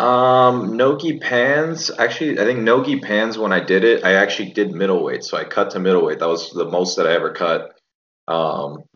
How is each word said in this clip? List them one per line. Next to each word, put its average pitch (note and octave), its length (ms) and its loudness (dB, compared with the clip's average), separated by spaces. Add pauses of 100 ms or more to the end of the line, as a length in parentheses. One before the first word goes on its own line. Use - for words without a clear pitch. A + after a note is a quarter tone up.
Um, B2+ 760 4
Nogi D3 440 0
Pans, D3 760 0
actually, B2 440 -2
I G#2+ 40 2
think B2 140 0
Nogi A#2 400 2
Pans, G#2+ 400 -2
when G#2 140 0
I F2+ 80 2
did F#2+ 240 2
it, A#2 200 4
I F#2 100 4
actually G2 360 0
did G2 220 -2
middleweight, E2 500 -2
so - 140 -8
I D#2 80 -4
cut G2+ 260 -2
to G2+ 80 -6
middleweight. F2 400 2
That E2 100 -2
was E2 220 -4
the E2+ 140 -4
most F2 320 -2
that F2 100 2
I D#2+ 60 2
ever D#2+ 180 0
cut. - 480 -4 (480)
Um, D#2 560 -4 (140)